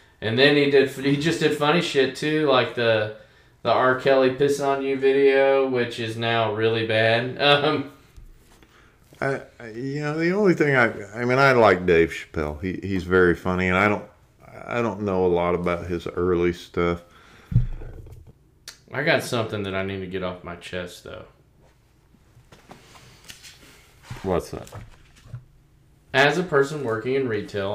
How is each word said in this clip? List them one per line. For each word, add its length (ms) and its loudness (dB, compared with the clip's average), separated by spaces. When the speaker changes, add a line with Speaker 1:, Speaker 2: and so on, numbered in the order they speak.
Speaker 1:
And 180 -2
then 180 6
he 140 2
did, 200 4
he 260 -2
just 240 -2
did 160 2
funny 260 2
shit 340 0
too, 320 -2
like 260 2
the, 420 0
the 80 0
R. 300 2
Kelly 300 4
Piss 300 0
on 220 -2
You 140 -2
video, 720 4
which 320 -2
is 160 -6
now 380 -2
really 320 0
bad. 520 0
<laughs> 20 -4
Um, 520 0
Speaker 2:
I, 220 -4
I, 120 -16
you 300 -8
know, 180 -6
the 140 0
only 200 4
thing 240 2
I, 160 4
I 100 -6
mean, 140 2
I 140 6
like 340 6
Dave 240 6
Chappelle. 520 -8
He, 240 -6
he's 180 -4
very 300 4
funny, 340 -2
and 80 2
I 120 2
don't, 160 -4
I 160 -4
don't 200 -4
know 220 0
a 40 4
lot 260 2
about 320 -2
his 200 -6
early 460 0
stuff. 500 -4
Speaker 1:
I 120 -6
got 180 0
something 400 -4
that 120 -6
I 100 -4
need 160 -6
to 60 -10
get 160 -8
off 220 -8
my 120 -12
chest, 480 -12
though. 200 -16
Speaker 2:
What's 280 -4
that? 180 -14
Speaker 1:
As 260 4
a 40 -2
person 420 0
working 300 -4
in 140 -2
retail, 460 -4